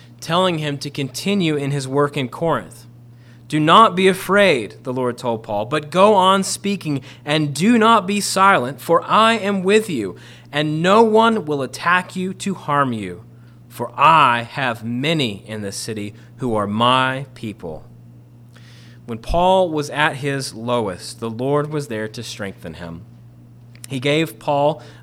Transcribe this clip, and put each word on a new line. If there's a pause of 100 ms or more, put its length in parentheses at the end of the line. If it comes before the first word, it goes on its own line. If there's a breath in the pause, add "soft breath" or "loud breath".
(220 loud breath)
telling
him
to
continue
in
his
work
in
Corinth. (640 loud breath)
"Do
not
be
afraid,"
the
Lord
told
Paul,
"but
go
on
speaking (240 loud breath)
and
do
not
be
silent,
for
I
am
with
you, (360 loud breath)
and
no
one
will
attack
you
to
harm
you, (440 loud breath)
for
I
have
many
in
this
city (220 loud breath)
who
are
my
people." (1200 loud breath)
When
Paul
was
at
his
lowest,
the
Lord
was
there
to
strengthen
him. (840)
He
gave
Paul (220 loud breath)